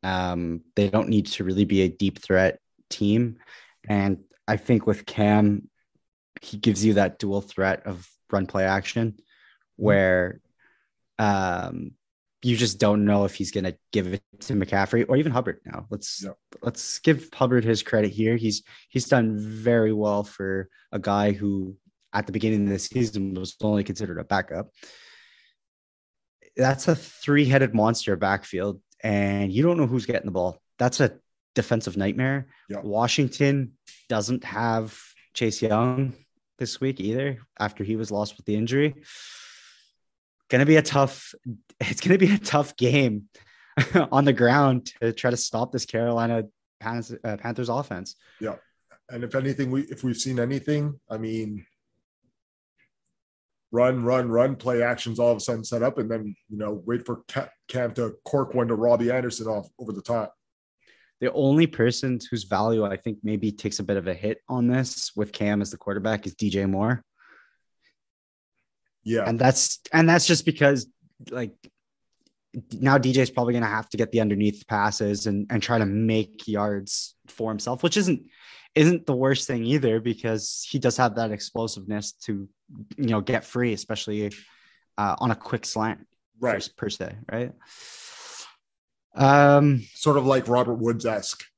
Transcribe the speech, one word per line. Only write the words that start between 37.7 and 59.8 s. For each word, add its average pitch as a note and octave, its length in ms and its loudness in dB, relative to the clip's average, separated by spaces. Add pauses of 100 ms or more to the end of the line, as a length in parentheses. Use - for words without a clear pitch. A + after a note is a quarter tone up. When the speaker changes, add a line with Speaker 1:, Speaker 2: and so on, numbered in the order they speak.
Speaker 1:
he A2 120 -2
was G#2+ 140 -6
lost G#2 280 -4
with - 80 -14
the G#2 100 -2
injury. C3+ 460 0 (1500)
Gonna C3 160 6
be D#3 120 8
a D#3 60 8
tough, C#3 520 0 (460)
it's - 200 -4
gonna F#3 180 4
be F#3+ 140 6
a G3+ 60 4
tough D3 380 0
game B2 520 2 (480)
<laughs> D3 360 2
on C#3 120 6
the C#3 80 6
ground B2+ 600 4 (100)
to A#2 100 0
try A#2+ 180 -2
to B2 60 0
stop A#2+ 360 -4
this A#2+ 120 -4
Carolina A#2 600 0 (360)
Panthers, A#2 420 -10
uh, G#2+ 140 -6
Panthers A#2 320 -6
offense. A#2 460 -6 (260)
Speaker 2:
Yeah. G#2+ 140 -8 (560)
And A#2+ 140 -10
if A#2 100 -10
anything, C3+ 360 -2
we, C3+ 120 -2
if D3 220 -10
we've A#2+ 120 -2
seen B2+ 240 -4
anything, C#3+ 580 -2 (120)
I A2 80 -8
mean, A2 480 -8 (2000)
run, B2 320 2
run, B2 260 0
run, B2+ 260 2
play B2 260 -2
actions A#2+ 360 -2
all A#2+ 140 4
of A2+ 40 2
a G#2 40 -10
sudden A2+ 240 -6
set A#2 180 -4
up, C3+ 160 0
and A2 120 -4
then, G#2+ 240 -6 (140)
you G#2+ 80 -12
know, G#2 300 -6
wait A#2 180 -2
for A#2 240 -8
Ca-, - 200 -8 (200)
Cam B2 260 -4
to A2+ 200 -4 (100)
cork C3+ 300 -2
one A#2+ 140 0
to A#2 60 2
Robbie A#2+ 360 4
Anderson B2 380 -4
off G#2 200 -6 (100)
over A2 140 -10